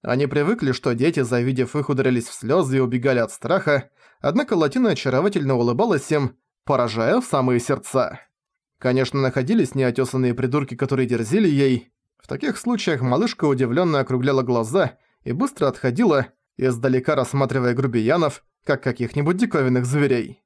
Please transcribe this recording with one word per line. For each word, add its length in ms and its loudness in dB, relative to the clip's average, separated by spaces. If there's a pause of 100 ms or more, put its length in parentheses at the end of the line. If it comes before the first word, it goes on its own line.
Они 260 0
привыкли, 460 0
что 220 -2
дети, 260 0
завидев 560 0
их, 140 -2
ударялись 360 0
в 60 -14
слезы 460 0
и 20 4
убегали 380 0
от 120 -2
страха, 600 -2 (320)
однако 320 0
Латина 380 2
очаровательно 640 0
улыбалась 540 0
им, 280 0 (260)
поражая 560 2
в 60 -10
самые 340 2
сердца. 600 -2 (580)
Конечно, 420 0
находились 540 0
неотесанные 580 0
придурки, 420 -2
которые 320 0
дерзили 420 0
ей. 440 2 (240)
В 120 -20
таких 280 -4
случаях 460 -2
малышка 420 0
удивленно 560 2
округляла 420 0
глаза 540 0 (280)
и 80 -6
быстро 340 -2
отходила, 640 0 (280)
издалека 580 0
рассматривая 600 0
грубиянов, 680 0 (260)
как 140 0
каких-нибудь 560 -2
диковинных 480 2
зверей. 580 0